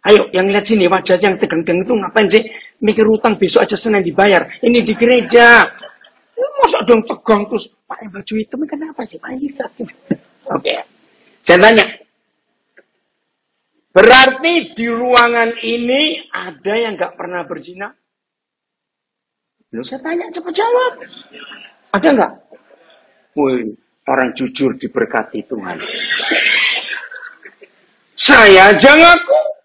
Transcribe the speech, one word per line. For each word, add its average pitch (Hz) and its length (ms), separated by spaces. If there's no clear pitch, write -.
Ayo, 202 260
yang 185 160
lihat 202 160
sini, 202 240
wajah 185 320
yang 196 160
tegang-tegang 170 480
itu 240 140
ngapain 202 320
sih? 220 160
Mikir 214 300
utang 220 260
besok - 320
aja 202 80
Senin 202 300
dibayar. 180 420
Ini 240 240
di 220 100
gereja. 233 720
Lu 523 80
masa 339 260
dong 226 160
tegang - 480
terus, - 320
"Pak, - 160
yang 220 160
baju 202 240
hitam 247 240
ini 294 60
kenapa 311 340
sih, - 160
Pak?" - 160
Ini 277 120
Oke. - 240
Saya 180 160
tanya, 220 240
berarti 262 800
di 233 160
ruangan 233 720
ini 240 720
ada 185 400
yang 220 240
nggak 175 160
pernah 175 320
berzina? 180 480
Loh, 254 160
saya 262 160
tanya, 339 320
cepat 359 240
jawab. 480 480
Ada 202 140
nggak? - 160
Woi, 123 400
orang 131 240
jujur 131 400
diberkati 110 720
Tuhan. 92 320
Saya 202 560
aja 269 240
ngaku. 349 440